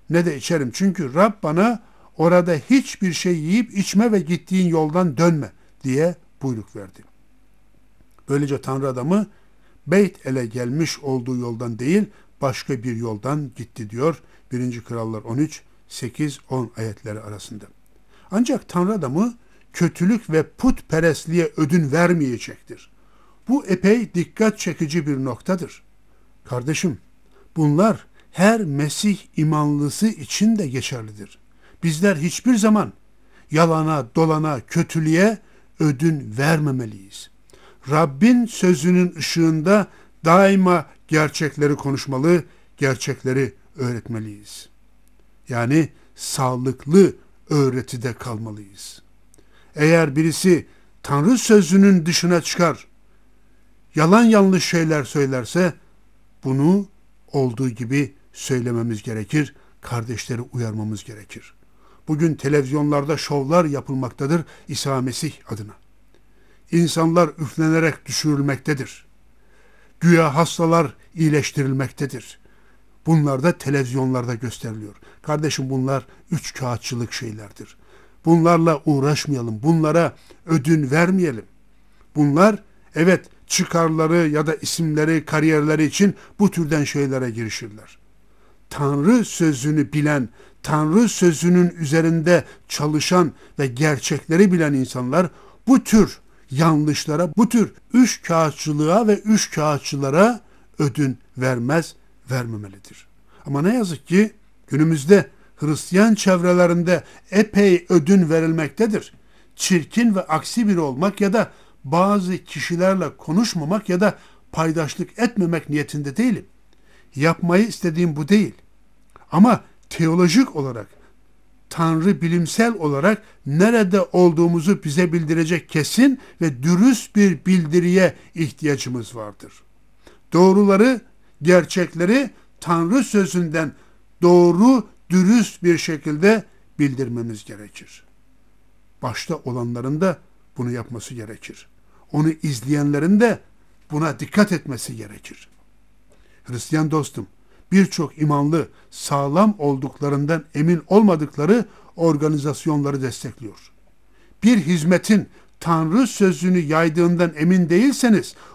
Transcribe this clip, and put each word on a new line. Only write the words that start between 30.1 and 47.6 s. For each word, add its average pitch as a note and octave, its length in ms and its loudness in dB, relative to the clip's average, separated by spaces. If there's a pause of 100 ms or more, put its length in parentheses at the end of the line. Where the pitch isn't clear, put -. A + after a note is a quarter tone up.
de E3+ 100 -4
geçerlidir. A2 680 -10 (440)
Bizler E3+ 340 0
hiçbir F3 400 0
zaman G#3 360 2 (580)
yalana, D#3 640 0
dolana, D#3 460 0
kötülüğe E3+ 800 0 (420)
ödün C#3+ 580 -2
vermemeliyiz. C3 920 -4 (600)
Rabbin E3 560 4
sözünün F3+ 680 2
ışığında E3 720 0 (380)
daima F#3 640 4 (220)
gerçekleri D3 680 0
konuşmalı, C#3 680 0 (320)
gerçekleri C3 800 -4 (220)
öğretmeliyiz. A2 920 -10 (800)
Yani C3 400 0 (260)
sağlıklı C3 960 0 (380)
öğretide B2+ 640 -2